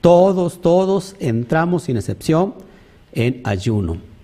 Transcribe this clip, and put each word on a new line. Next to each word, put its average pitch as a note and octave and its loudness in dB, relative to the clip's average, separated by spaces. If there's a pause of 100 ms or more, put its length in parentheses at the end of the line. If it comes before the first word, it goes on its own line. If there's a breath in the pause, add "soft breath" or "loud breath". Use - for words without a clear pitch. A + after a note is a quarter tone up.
todos, F3 4
todos F#3+ 0
entramos D#3+ -2
sin B2+ -4
excepción D#3+ -2 (580 loud breath)
en B2 -2
ayuno G2 -2 (260)